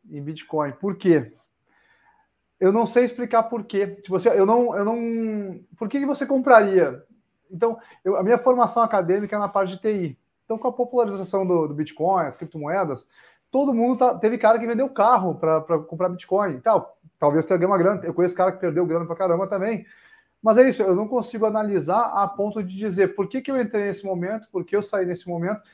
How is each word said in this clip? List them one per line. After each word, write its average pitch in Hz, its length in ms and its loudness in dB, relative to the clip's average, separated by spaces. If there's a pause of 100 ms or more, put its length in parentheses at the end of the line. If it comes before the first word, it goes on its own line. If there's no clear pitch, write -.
em 147 120 -12
Bitcoin. 151 500 -6
Por 190 260 -6
quê? 151 340 2 (1300)
Eu 190 140 4
não 226 120 2
sei 247 200 2
explicar 240 380 0
por 226 200 -6
quê. 196 240 -4 (140)
Tipo 185 140 -6
assim, 185 140 2
eu 196 180 4
não, 233 280 2
eu 202 80 -2
não... 220 760 -4 (180)
Por 226 100 -8
que 277 120 -4
que 277 60 -2
você 277 200 -2
compraria? 208 760 4 (460)
Então, 226 280 -2 (260)
eu, 190 140 0
a 185 60 -2
minha 233 160 4
formação 240 440 2
acadêmica 202 520 0
é 208 40 -2
na 202 80 -2
parte 196 280 -2
de - 40 -18
T 214 140 -2
I. 170 240 -4 (260)
Então, 220 140 -6
com 247 100 -6
a 240 60 -2
popularização 202 720 -2
do, 170 220 2
do 147 60 -8
Bitcoin, 156 520 -2
as 127 100 -10
criptomoedas, 156 720 -6 (440)
todo 269 240 0
mundo 240 220 0
tá, 247 180 2
teve 220 240 -2
cara 226 180 4
que 233 80 -6
vendeu 233 240 -2
carro 202 460 2
pra, 160 260 0
pra 160 160 -2
comprar 165 320 -4
Bitcoin 185 460 -2
e 127 60 -14
tal. - 360 0 (220)
Talvez 151 260 2
tenha 185 140 2
ganho 185 100 2
uma 196 80 4
grana. 185 260 2
Eu 170 120 -6
conheço 180 180 2
cara 185 180 0
que 185 80 -14
perdeu 170 280 0
grana 165 180 -2
pra 170 100 -8
caramba 185 300 0
também. 196 400 -4 (560)
Mas 220 160 4
é 262 100 8
isso, 247 140 0
eu 190 140 4
não 208 120 -2
consigo 220 380 -4
analisar 208 600 0 (100)
a 196 120 2
ponto 202 360 -6
de 185 120 -10
dizer 190 380 0
por 196 140 -4
que 262 120 -6
que 269 120 -6
eu 262 100 0
entrei 208 240 -2
nesse 196 180 -6
momento, 190 480 -6
por 175 140 -6
que 202 100 -4
eu 208 60 2
saí 196 240 -4
nesse 175 240 -8
momento. 175 320 -4 (120)